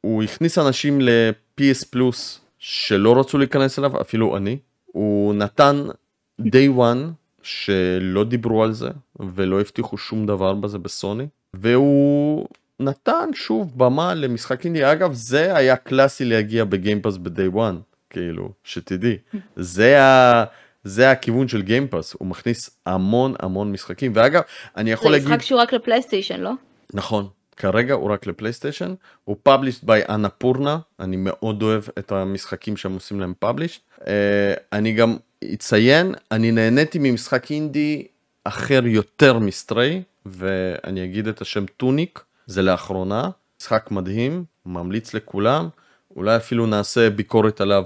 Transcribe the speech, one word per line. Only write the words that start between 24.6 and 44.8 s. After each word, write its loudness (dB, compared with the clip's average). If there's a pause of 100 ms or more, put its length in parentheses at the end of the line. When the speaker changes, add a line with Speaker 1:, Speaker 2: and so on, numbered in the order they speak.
Speaker 1:
אני -2
יכול 2
Speaker 2:
זה 6
Speaker 1:
להגיד -2
Speaker 2:
משחק 0
שהוא 2
רק 2
לפלייסטיישן, -2
לא? -6 (440)
Speaker 1:
נכון, -4 (300)
כרגע 0
הוא -2
רק -4
לפלייסטיישן, -8 (300)
הוא -6 (120)
published 4
by 4
אנפורנה, -2 (220)
אני -6
מאוד -4
אוהב 0 (160)
את -10
המשחקים -6
שהם -8
עושים -10
להם -6 (120)
publish. -4 (280)
אה, -4 (600)
אני 0
גם 2 (380)
אציין, 2 (180)
אני 2
נהניתי 2
ממשחק -2
אינדי -4 (380)
אחר 0
יותר 4
מסטריי, -2 (240)
ואני -6
אגיד -6
את -8
השם -6 (120)
טוניק, -2 (260)
זה -2
לאחרונה, -2 (300)
משחק -2
מדהים, -4 (220)
ממליץ -8